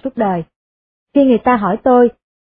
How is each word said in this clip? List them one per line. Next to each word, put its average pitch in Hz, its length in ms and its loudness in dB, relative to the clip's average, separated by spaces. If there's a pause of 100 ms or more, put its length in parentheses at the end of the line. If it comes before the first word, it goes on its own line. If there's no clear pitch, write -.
suốt 180 120 -10
đời. 190 280 -4 (720)
Khi 285 100 2
người 247 140 2
ta 247 180 0
hỏi 202 260 -4
tôi, 247 280 2 (300)